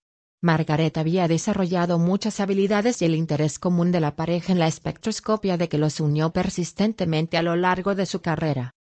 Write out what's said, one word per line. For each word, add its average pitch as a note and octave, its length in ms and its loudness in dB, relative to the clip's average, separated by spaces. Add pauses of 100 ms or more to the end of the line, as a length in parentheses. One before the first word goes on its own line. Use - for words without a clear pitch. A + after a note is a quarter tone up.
(420)
Margaret D#3+ 560 0
había E3 300 2
desarrollado F3 720 0
muchas G3 420 0
habilidades G3+ 640 0
y - 20 0
el E3 100 2
interés D#3 460 0
común F3 320 2
de F3 80 2
la D3 160 -2
pareja E3+ 360 -2
en F3+ 60 2
la D#3+ 80 4
espectroscopia G3 920 -2
de E3+ 120 0
que D#3 100 -2
los D3+ 220 0
unió D3+ 300 0
persistentemente F3+ 1040 -2
a E3 60 2
lo E3+ 120 0
largo F#3 400 0
de F#3+ 120 -2
su F#3 140 -6
carrera. D3+ 520 -2 (220)